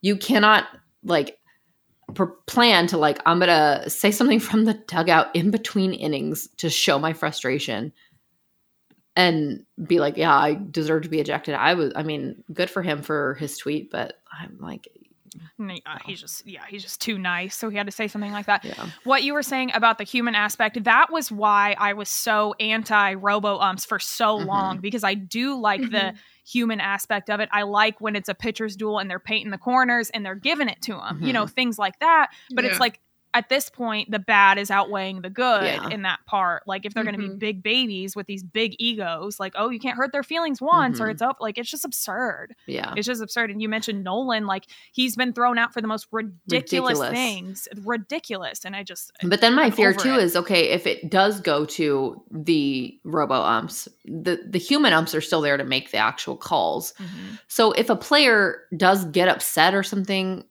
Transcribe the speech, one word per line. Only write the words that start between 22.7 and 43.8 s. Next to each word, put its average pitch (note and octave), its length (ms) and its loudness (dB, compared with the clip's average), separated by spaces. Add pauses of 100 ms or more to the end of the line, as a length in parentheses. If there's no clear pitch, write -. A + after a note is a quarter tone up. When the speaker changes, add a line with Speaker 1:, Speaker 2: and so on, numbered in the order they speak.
Speaker 2:
robo G3+ 460 0
umps F#3+ 260 0
for G3+ 140 -4
so A3 400 0
Speaker 1:
Mm-hmm. G3 80 -4
Speaker 2:
long, F#3+ 320 0
because G#3 240 -4
I G3 100 2
do A#3 460 -4
like G#3 220 0
the B3 60 -4 (100)
Speaker 3:
Mm-hmm. G3 200 -2 (280)
Speaker 2:
human A3+ 360 -2
aspect G3 480 -4
of G#3 120 -2
it. G#3 100 -4
I G#3 120 2
like G#3 380 0
when G#3+ 140 -2
it's G3+ 140 -6
a G3 40 -2
pitcher's A3 420 -6
duel G#3+ 220 -2
and G3 120 -4
they're F3+ 100 -6
painting G#3+ 320 -4
the F#3+ 80 -8
corners B3 520 2
and G#3 140 -8
they're F#3+ 100 -6
giving C#4+ 340 0
it - 140 -10
to - 160 -8
'em, D3 220 -8
you A#3+ 120 0
know, A3 100 0
Speaker 1:
Mm-hmm. G#3 100 -8
Speaker 2:
things A#3+ 240 0
like G3 220 -2
that. D#4+ 300 6 (220)
But B3 140 0
it's - 100 0
Speaker 3:
Yeah. - 40 -2
Speaker 2:
like, A#3+ 200 2 (360)
at A#3+ 120 2
this C4+ 220 0
point, A3 400 -6
the G#3+ 80 -2
bad G3 400 6
is G3+ 140 -4
outweighing F#3+ 500 -2
the F#3 80 -10
good A#3 340 2
Speaker 1:
Yeah. D3+ 260 -2
Speaker 2:
in G#3+ 120 -6
that F#3+ 240 -2
part. F3+ 400 -2
Like, F#3+ 220 -6
if G#3 80 -8
they're A3 80 -2
gonna G3+ 160 -4
be G3+ 80 -6
Speaker 3:
Mm-hmm. F#3+ 100 -10
Speaker 2:
big G#3 240 -6
babies G#3+ 540 -2
with G3+ 100 -8
these G3 180 -10
big G#3+ 360 -4
egos, G3+ 600 -4
like, F#3+ 160 -6
"Oh, A3 140 0
you B3 80 -6
can't B3 200 -6
hurt C4 140 -2
their C#4+ 120 -2
feelings D#4+ 360 -4
once," C#4+ 400 2
or A3+ 40 -2
Speaker 1:
Mm-hmm. A3 80 -2
Speaker 2:
it's D#3+ 100 -6
up, B3+ 180 -2
like, A3 200 -6
it's A#3+ 100 -8
just - 160 -8
absurd. A3+ 680 -6 (100)
Speaker 1:
Yeah. - 320 -6
Speaker 2:
It's G#3 80 -2
just A#3 160 -4
absurd. A3 300 -4
And G#3 100 -6
you A3 80 -2
mentioned G#3+ 340 -4